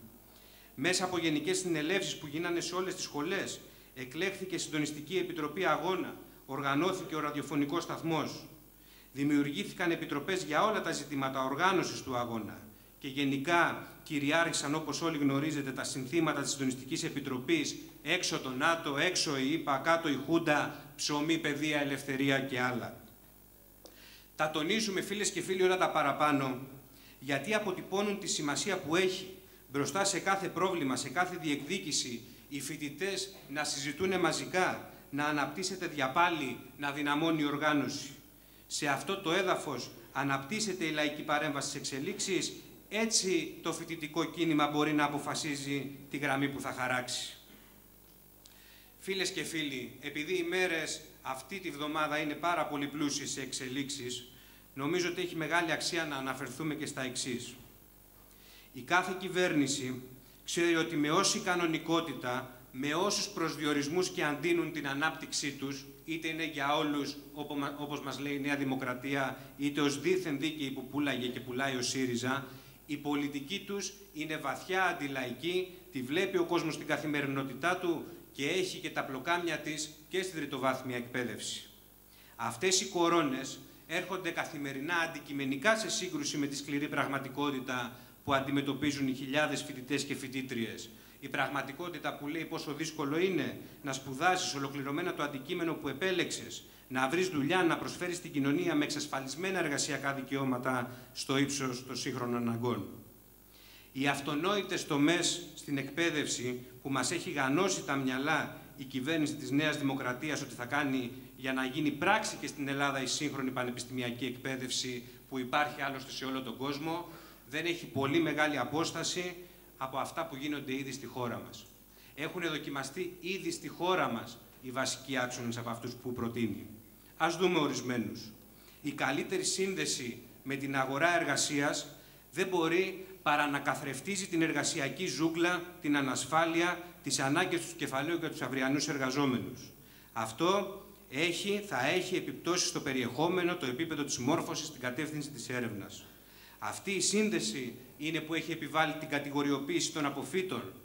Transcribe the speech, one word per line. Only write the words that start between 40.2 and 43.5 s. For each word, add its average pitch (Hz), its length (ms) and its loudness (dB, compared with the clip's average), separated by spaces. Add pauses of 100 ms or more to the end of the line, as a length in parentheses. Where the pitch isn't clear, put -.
η 156 60 0
λαϊκή 151 320 0
παρέμβαση 147 460 0
στις 139 120 -6
εξελίξεις, 160 720 -2 (400)
έτσι 190 720 2